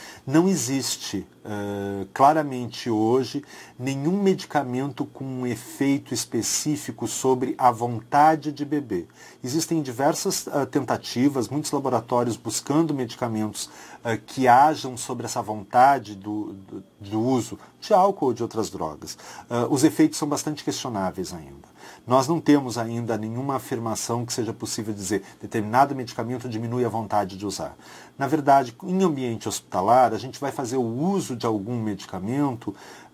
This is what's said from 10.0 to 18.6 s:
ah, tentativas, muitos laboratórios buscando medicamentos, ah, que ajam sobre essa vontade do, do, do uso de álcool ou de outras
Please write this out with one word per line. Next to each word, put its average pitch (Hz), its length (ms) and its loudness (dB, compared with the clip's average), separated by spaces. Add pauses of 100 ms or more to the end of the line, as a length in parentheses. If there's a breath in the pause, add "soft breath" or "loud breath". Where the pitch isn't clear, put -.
ah, 143 180 0
tentativas, 127 840 0
muitos 147 240 -4
laboratórios 120 640 0
buscando 147 580 0
medicamentos, 117 720 -4 (360 loud breath)
ah, 113 120 0
que 131 300 -2
ajam 127 500 6
sobre 120 280 -8
essa 117 180 -4
vontade 110 720 2
do, 104 380 -6
do, 98 320 -14 (160)
do 107 200 -4
uso 123 380 0 (220 loud breath)
de - 140 2
álcool 190 320 6
ou 123 80 2
de 117 80 -4
outras 107 260 -2